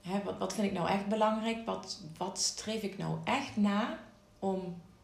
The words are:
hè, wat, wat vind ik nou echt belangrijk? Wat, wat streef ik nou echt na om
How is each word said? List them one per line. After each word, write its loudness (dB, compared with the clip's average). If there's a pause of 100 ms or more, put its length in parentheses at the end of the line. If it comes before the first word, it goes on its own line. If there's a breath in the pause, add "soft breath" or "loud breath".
hè, -2
wat, -4
wat -2
vind 2
ik 2
nou 2
echt 2
belangrijk? 2
Wat, -4 (160)
wat -4
streef -2
ik -4
nou -2
echt 0
na 4 (400)
om -2 (220)